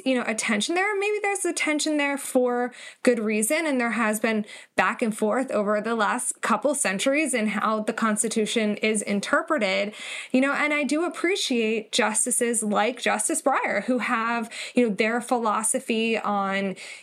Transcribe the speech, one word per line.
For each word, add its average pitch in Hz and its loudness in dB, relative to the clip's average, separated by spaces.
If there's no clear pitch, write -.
you 262 2
know, 247 0
a 220 -2
tension 214 0
there. 403 0
Maybe 415 0
there's 403 -2
a 349 0
tension 302 0
there 285 0
for 247 0
good 247 4
reason. 220 0
And 269 0
there 233 0
has 214 2
been 220 0
back 196 2
and 214 0
forth 240 0
over 208 0
the 226 -2
last 214 0
couple 233 2
centuries 254 0
in 214 0
how 214 0
the 214 -2
Constitution 214 0
is 214 0
interpreted, 202 0
you 254 4
know, 277 2
and 294 0
I 294 0
do 294 0
appreciate 233 -2
justices 233 0
like 214 0
Justice 214 0
Breyer 262 0
who 254 0
have, 226 -2
you 247 6
know, 214 0
their 226 0
philosophy 226 0
on, 196 -2